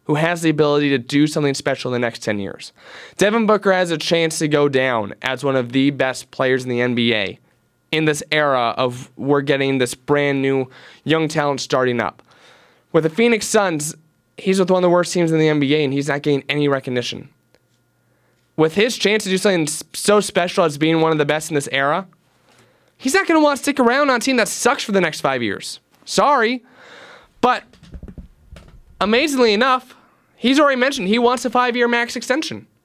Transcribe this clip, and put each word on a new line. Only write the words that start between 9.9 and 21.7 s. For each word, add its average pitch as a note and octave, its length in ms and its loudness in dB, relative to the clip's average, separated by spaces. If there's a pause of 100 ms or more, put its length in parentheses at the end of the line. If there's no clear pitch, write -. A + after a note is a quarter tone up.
brand C#3+ 460 0
new C3+ 260 0 (340)
young D#3+ 240 0
talent D3 340 -2
starting B2+ 400 0
up. - 220 -6 (720)
With D#3+ 120 2
the D#3 60 -2
Phoenix A#3 360 2
Suns, E3 500 0 (400)
he's F#3+ 240 0
with F3+ 100 2
one F#3 140 4
of F3+ 40 4
the E3+ 40 4
worst F3 200 2
teams E3+ 200 0
in D#3+ 60 2
the D#3 100 4
N D3+ 100 2
B C#3+ 160 2
A, D#3 80 2
and C3+ 100 -2
he's C#3+ 160 -2
not C#3+ 140 -2
getting C#3+ 260 0
any D3 200 0
recognition. C3 600 -4 (1300)
With D#3+ 180 2
his A3 220 2
chance G#3 280 0
to F#3+ 60 -6
do F#3 80 0
something F#3 240 2
s-, - 200 -4 (100)
so G#3 280 2
special F#3 440 0
as C#3+ 140 -2
being D#3+ 220 2
one D#3+ 100 2
of D#3 80 2
the D3 60 0
best D#3 260 -2
in D#3+ 40 -4
this C#3 180 -2